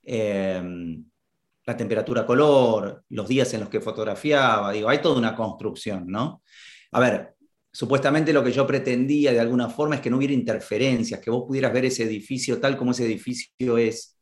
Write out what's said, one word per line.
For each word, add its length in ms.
em, 1000
la 100
temperatura 500
color, 800
los 200
días 260
en 60
los 80
que 120
fotografiaba, 920
digo, 160
hay 120
toda 180
una 160
construcción, 720
¿no? 360
A 80
ver, 340
supuestamente 600
lo 120
que 80
yo 140
pretendía 640
de 80
alguna 280
forma 260
es 60
que 100
no 80
hubiera 160
interferencias, 840
que 100
vos 160
pudieras 260
ver 140
ese 180
edificio 560
tal 160
como 140
ese 160
edificio 720
es 440